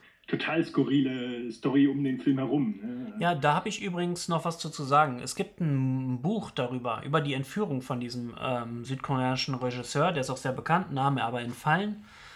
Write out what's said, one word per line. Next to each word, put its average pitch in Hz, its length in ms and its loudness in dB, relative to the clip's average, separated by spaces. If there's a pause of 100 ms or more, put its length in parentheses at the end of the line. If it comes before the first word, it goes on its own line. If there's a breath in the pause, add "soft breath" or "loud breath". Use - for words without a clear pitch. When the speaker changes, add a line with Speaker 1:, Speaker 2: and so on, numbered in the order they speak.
(280 loud breath)
Speaker 1:
total 165 360 0
skurrile 127 880 2
Story 139 380 4
um 139 160 2
den 131 160 0
Film 135 180 4
herum, 123 440 2
ne? 123 360 -8
Speaker 2:
Ja, 175 160 2
da 147 200 4
hab 185 120 0
ich 208 160 -6
übrigens 175 460 -2
noch 165 160 0
was 170 140 -2
zu, 156 100 -8
zu 151 160 -6
sagen. 135 360 4
Es 127 160 -8
gibt 196 240 -6
ein 131 600 2
Buch 196 300 0
darüber, 123 540 -2
über 151 180 2
die 143 120 -2
Entführung 139 460 -2
von 127 180 -4
diesem, 120 400 -6
ähm, 120 460 -4
südkoreanischen 131 720 0
Regisseur. 127 580 0
Der 147 80 -2
ist 127 100 -2
auch - 60 -2
sehr 131 160 -4
bekannt, - 400 0
Name 135 320 0
aber 120 160 -2
entfallen. 165 640 -2 (320 loud breath)